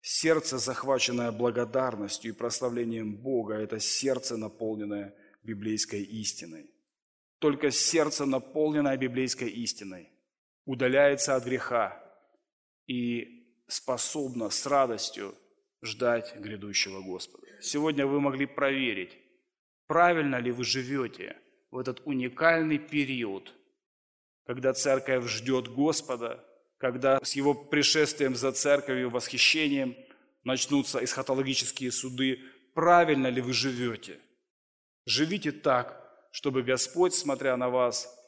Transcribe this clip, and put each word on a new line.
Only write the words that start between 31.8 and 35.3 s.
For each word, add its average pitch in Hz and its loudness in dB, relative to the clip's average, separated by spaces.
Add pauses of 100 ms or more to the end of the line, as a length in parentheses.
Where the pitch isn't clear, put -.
суды. 127 -2 (340)
Правильно 160 6
ли 123 0
вы 123 -2
живете? 120 -4 (840)
Живите 160 0